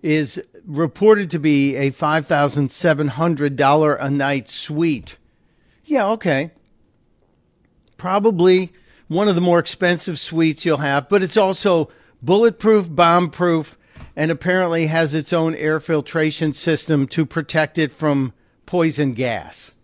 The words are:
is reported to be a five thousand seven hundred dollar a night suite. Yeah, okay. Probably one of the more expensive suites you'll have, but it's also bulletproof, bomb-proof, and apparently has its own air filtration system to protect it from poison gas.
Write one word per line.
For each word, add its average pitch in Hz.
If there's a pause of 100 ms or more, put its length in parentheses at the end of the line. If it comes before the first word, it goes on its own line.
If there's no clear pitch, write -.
is 156 (240)
reported 185
to 170
be 139
a 139
five 151
thousand 147
seven 151
hundred 143
dollar 147
a 139
night 139
suite. 151 (680)
Yeah, 262
okay. 165 (1500)
Probably 185 (380)
one 190
of 196
the 175
more 175
expensive 175
suites 160
you'll 156
have, 139
but 196
it's 185
also 190 (320)
bulletproof, 208
bomb-proof, 170 (380)
and 156
apparently 170
has 160
its 156
own 165
air 156
filtration 156
system 151
to 160
protect 156
it 156
from 139 (340)
poison 156
gas. 110 (100)